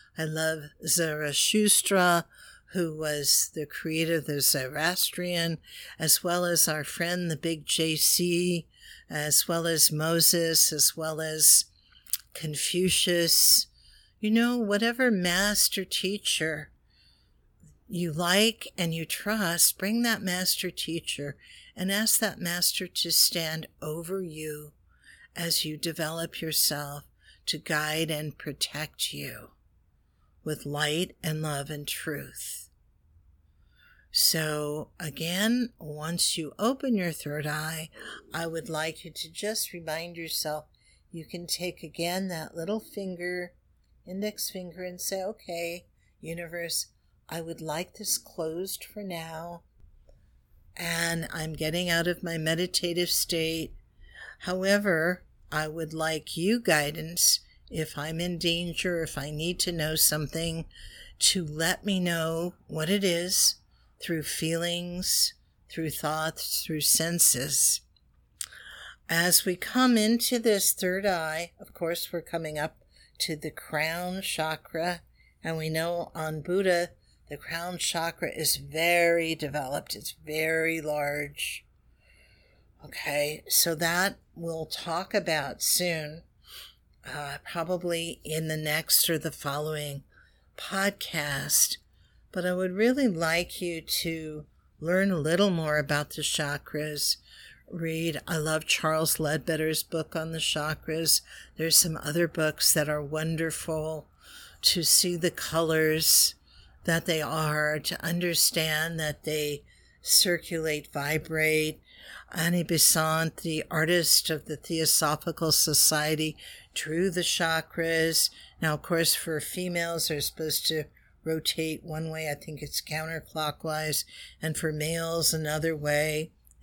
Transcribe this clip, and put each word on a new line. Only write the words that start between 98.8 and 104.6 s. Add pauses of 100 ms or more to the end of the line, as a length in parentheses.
Ledbetter's
book
on
the
chakras. (340)
There's
some
other
books
that
are
wonderful (560)